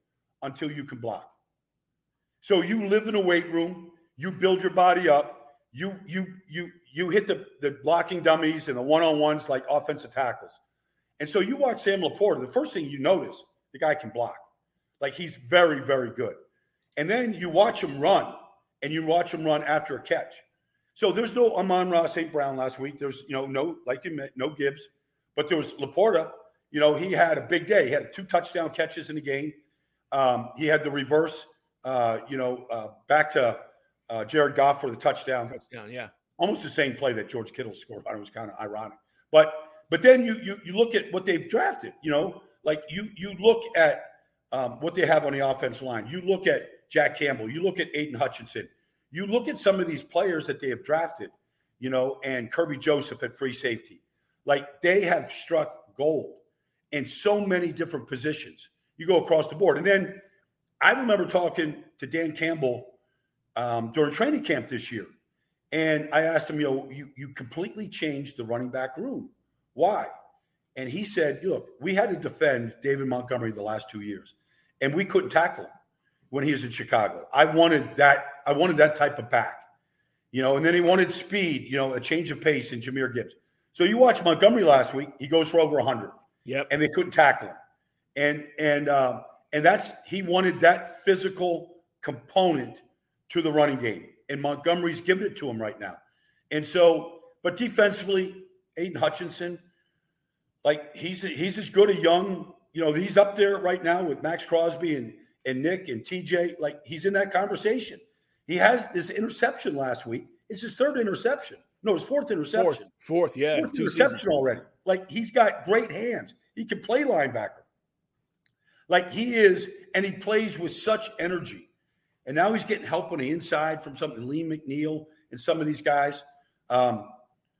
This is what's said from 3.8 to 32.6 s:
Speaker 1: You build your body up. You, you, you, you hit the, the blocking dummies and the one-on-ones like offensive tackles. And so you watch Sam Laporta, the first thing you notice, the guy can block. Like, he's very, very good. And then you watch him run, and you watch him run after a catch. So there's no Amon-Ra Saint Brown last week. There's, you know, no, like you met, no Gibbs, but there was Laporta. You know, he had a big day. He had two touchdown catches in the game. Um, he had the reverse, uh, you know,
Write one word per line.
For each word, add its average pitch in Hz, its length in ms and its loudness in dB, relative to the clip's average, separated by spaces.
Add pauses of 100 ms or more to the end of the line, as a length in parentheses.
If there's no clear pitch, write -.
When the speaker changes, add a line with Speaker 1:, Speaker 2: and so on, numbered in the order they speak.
Speaker 1:
You 165 140 -8
build 185 300 2
your 185 120 -2
body 180 360 6
up. - 480 2 (160)
You, 185 340 -8
you, 180 200 -6 (220)
you, 165 220 -12 (220)
you 175 160 -4
hit 202 180 2
the, 170 200 -2 (160)
the 135 200 -2
blocking 170 400 0
dummies 160 460 2
and 127 80 -4
the 123 60 -4
one-on-ones 151 680 2
like 135 200 -2
offensive 147 440 -2
tackles. 127 400 -4 (640)
And 147 100 -6
so 202 120 2
you 220 160 -2
watch 254 260 0
Sam 196 200 0
Laporta, 156 400 0
the 123 100 -10
first 277 200 -2
thing 156 160 -6
you 139 120 -10
notice, 143 420 0 (300)
the 135 60 -18
guy 151 160 0
can 113 160 -12
block. 113 260 -6 (640)
Like, 139 140 -6
he's 170 220 -12 (120)
very, 165 320 6
very 127 300 0
good. 113 260 -6 (600)
And 156 140 -2
then 226 240 -2
you 170 160 -6
watch 202 320 4
him 143 160 -6
run, 170 360 2 (480)
and 147 100 -6
you 160 120 -4
watch 170 300 0
him 160 100 -6
run 151 200 0
after 147 320 -2
a 117 60 -10
catch. - 300 -4 (600)
So 202 160 2
there's 214 240 -2
no 233 220 4
Amon-Ra 180 500 2
Saint 165 260 -6
Brown 139 240 -2
last 131 220 -4
week. 139 220 -10
There's, 135 260 -8
you 143 60 -12
know, 135 140 -4
no, 139 400 -4
like 131 180 -4
you 175 100 -10
met, 139 220 -10
no 131 140 -4
Gibbs, 147 320 -4 (520)
but 151 140 -4
there 160 100 2
was - 160 -6
Laporta. 165 560 2 (400)
You 147 100 -2
know, 151 140 6
he 180 160 -2
had 165 280 4
a - 20 -6
big 165 260 -2
day. 196 200 4
He 120 60 -2
had 147 200 -4
two 190 120 -12
touchdown 170 460 -2
catches 160 380 -6
in 156 80 -8
the 147 40 -6
game. 139 320 -6 (600)
Um, 131 440 2
he 151 100 -2
had 151 180 4
the 147 60 -4
reverse, 143 540 0 (400)
uh, 120 340 0 (100)
you 135 80 -8
know, 127 340 -4